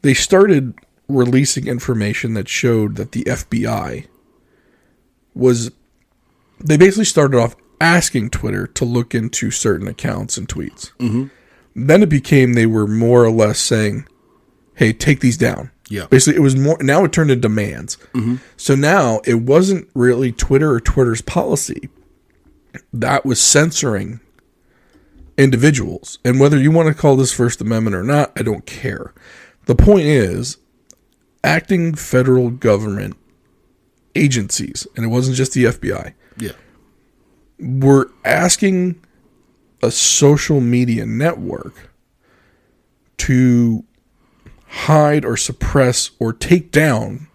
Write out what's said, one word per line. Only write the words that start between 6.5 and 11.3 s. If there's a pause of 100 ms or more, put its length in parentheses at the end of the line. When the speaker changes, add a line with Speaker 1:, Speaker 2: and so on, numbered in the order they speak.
Speaker 1:
they
basically
started
off (240)
asking
Twitter
to
look
into
certain
accounts
and
tweets.
Speaker 2:
Mm-hmm. (520)